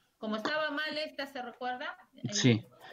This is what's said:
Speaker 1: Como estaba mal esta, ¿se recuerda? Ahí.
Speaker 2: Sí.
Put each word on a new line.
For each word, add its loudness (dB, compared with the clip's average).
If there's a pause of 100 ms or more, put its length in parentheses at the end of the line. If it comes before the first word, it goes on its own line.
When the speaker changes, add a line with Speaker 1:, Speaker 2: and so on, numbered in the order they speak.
(180)
Speaker 1:
Como -2
estaba 0
mal -2
esta, -4
¿se -8
recuerda? -6 (180)
Ahí. -6
Speaker 2:
Sí. 6 (260)